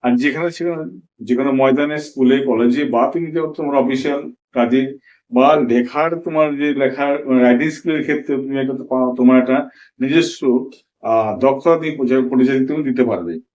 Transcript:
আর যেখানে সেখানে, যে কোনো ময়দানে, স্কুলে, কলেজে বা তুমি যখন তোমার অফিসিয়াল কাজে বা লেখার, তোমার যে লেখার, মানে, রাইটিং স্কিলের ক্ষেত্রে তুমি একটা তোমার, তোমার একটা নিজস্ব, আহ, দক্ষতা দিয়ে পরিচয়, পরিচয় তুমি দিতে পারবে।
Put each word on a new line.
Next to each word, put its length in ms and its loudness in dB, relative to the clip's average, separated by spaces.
আর 140 2
যেখানে 340 -2
সেখানে, 340 -6
যে 160 -2
কোনো 160 0
ময়দানে, 460 2
স্কুলে, 480 0
কলেজে 380 0
বা 280 0
তুমি 200 -4
যখন 200 -4
তোমার 320 -2
অফিসিয়াল 480 -4
কাজে 460 0
বা 240 4
লেখার, 640 0
তোমার 360 0
যে 180 0
লেখার, 520 -2
মানে, 160 4
রাইটিং 280 4
স্কিলের 320 -4
ক্ষেত্রে 340 -2
তুমি 220 -4
একটা 140 -4
তোমার, 440 -2
তোমার 240 6
একটা 300 -2
নিজস্ব, 720 0
আহ, 360 0
দক্ষতা 400 2
দিয়ে 180 -6
পরিচয়, 320 0
পরিচয় 380 2
তুমি 220 -4
দিতে 160 0
পারবে। 360 -6